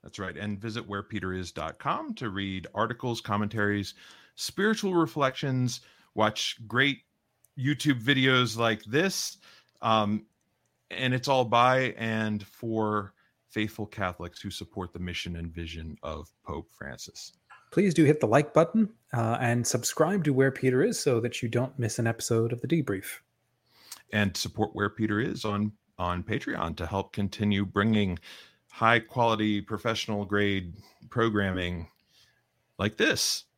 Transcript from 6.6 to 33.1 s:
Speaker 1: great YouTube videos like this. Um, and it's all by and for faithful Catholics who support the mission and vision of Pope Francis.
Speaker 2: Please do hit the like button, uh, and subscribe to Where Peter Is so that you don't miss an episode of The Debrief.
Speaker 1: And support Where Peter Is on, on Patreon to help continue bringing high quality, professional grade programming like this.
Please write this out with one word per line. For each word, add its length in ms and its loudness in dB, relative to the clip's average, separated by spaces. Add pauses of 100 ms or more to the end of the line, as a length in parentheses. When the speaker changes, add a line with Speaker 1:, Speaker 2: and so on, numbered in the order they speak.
Speaker 1:
great 360 2 (560)
YouTube 440 0
videos 540 4
like 280 2
this. 520 -2 (460)
Um, 420 2 (680)
and 220 -2
it's 160 -2
all 160 4
by 540 4
and 480 -2
for 680 -2 (360)
faithful 380 -4
Catholics 540 -6
who 100 -8
support 440 -10
the 40 -12
mission 380 -6
and 160 -8
vision 500 -10
of 280 -10 (160)
Pope 260 -8
Francis. 600 -14 (380)
Speaker 2:
Please 240 4
do 100 6
hit 160 6
the 60 2
like 280 4
button, 340 4 (240)
uh, 280 0
and 260 0
subscribe 580 0
to 80 2
Where 180 4
Peter 320 2
Is 160 0
so 220 2
that 220 -4
you 60 -4
don't 300 -2
miss 200 -2
an 80 0
episode 460 0
of 100 -6
The 60 -6
Debrief. 500 -2 (920)
Speaker 1:
And 240 2
support 360 -2
Where 180 0
Peter 300 0
Is 240 -4
on, 280 0 (260)
on 260 -2
Patreon 540 -4
to 80 -4
help 260 -4
continue 540 0
bringing 520 2 (520)
high 300 4
quality, 600 0
professional 640 -4
grade 500 0 (360)
programming 800 0 (880)
like 180 0
this. 480 0 (140)